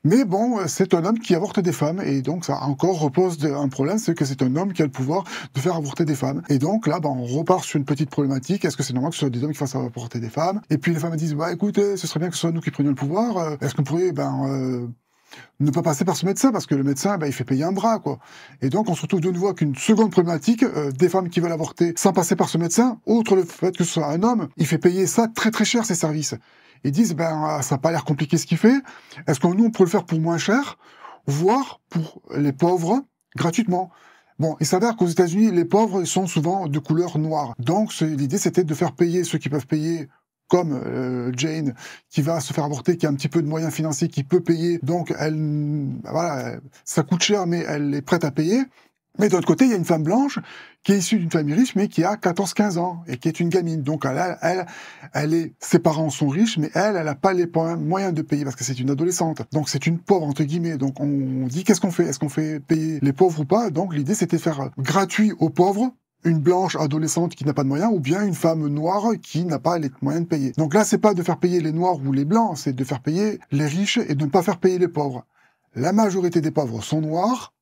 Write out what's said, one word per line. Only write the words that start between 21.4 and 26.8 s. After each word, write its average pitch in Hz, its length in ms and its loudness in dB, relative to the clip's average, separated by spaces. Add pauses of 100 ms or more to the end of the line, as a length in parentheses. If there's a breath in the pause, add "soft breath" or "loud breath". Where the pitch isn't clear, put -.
avorter 165 420 -2
sans 196 160 4
passer 175 240 2
par 170 140 0
ce - 80 -2
médecin, 226 480 2
outre 220 320 4
le 180 80 4
fait 180 320 -4
que 175 80 2
ce - 80 -6
soit 156 140 0
un 165 140 0
homme, 214 360 0
il 160 80 2
fait 156 140 0
payer 180 280 4
ça 226 260 2
très, - 180 0
très 220 120 0
cher, 226 220 2
ces 180 100 -2
services. 151 400 -2 (480 soft breath)